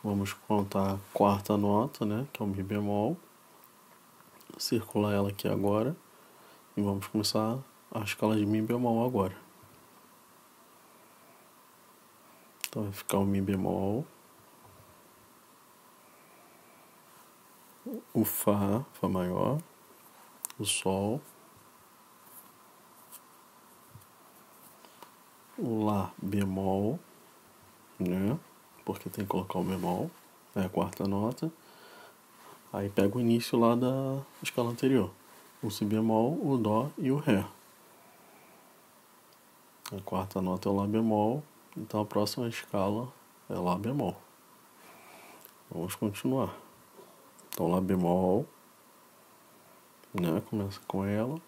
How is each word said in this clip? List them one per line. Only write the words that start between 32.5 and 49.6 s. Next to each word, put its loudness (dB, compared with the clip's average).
Aí -2
pega 2
o 2
início 2
lá 6
da 0
escala -2
anterior, 4
o -4
si -2
bemol, 4
o 2
dó 2
e 0
o 2
ré. 2
A -8
quarta -4
nota 0
é 2
o 4
lá 2
bemol, 2
então -4
a 0
próxima -2
escala -2
é -4
lá 0
bemol. -2
Vamos -6
continuar. -2
Então, 0
lá 4
bemol, 4